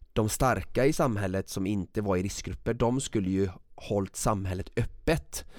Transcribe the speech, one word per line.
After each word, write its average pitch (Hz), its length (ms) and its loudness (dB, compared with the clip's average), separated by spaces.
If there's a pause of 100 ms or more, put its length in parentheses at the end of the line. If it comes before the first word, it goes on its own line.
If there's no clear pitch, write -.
(140)
de 110 160 2
starka 123 560 2
i 151 80 4
samhället 101 560 0
som 95 180 -2
inte 101 340 -2
var 101 160 2
i 92 60 2
riskgrupper, - 500 -4
de 123 280 2
skulle 98 280 0
ju 95 200 2 (260)
hållit 101 400 -2
samhället 95 600 -2
öppet. - 680 -2 (140)